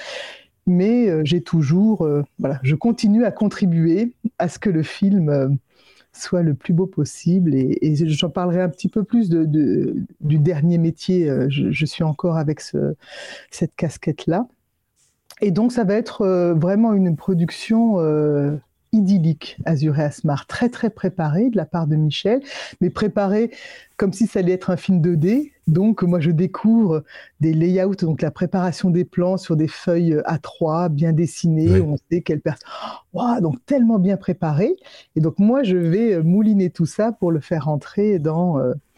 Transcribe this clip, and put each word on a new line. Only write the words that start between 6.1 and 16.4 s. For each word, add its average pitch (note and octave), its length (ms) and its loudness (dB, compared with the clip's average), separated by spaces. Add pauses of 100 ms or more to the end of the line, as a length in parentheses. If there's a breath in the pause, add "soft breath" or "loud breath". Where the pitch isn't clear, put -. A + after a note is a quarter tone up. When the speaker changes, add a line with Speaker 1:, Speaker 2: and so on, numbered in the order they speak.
Speaker 1:
soit - 300 -4
le D#3+ 100 2
plus D#3 220 -2
beau F3 100 2
possible. E3+ 720 0
Et, C3 260 0
et D3+ 160 0 (140)
j'en D#3 180 -2
parlerai F3+ 320 -2
un F#3 80 0
petit E3+ 200 -4
peu G#3+ 160 -2
plus A3 260 0
de, E3 160 2
de, D3 500 0 (240)
du D3+ 180 0
dernier E3 380 2
métier. E3 540 0
Euh, - 180 0
je, C#3 220 -2
je D3+ 160 -2
suis - 180 -6
encore D#3+ 320 -2
avec D3+ 240 -2
ce, - 340 -4 (560 loud breath)
cette - 240 -6
casquette-là. E3 720 -4 (960)
Et G#3 100 2
donc, G#3+ 220 2
ça A#3+ 120 0
va F#3+ 100 0
être, A3+ 260 -4
euh, F3+ 320 2